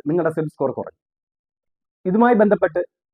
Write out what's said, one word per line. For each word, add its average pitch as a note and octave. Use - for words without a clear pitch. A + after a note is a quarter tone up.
നിങ്ങളുടെ E3
സിബിൽ D#3
സ്കോർ C3
കുറയും. -
ഇതുമായി A#3
ബന്ധപ്പെട്ട് F#3+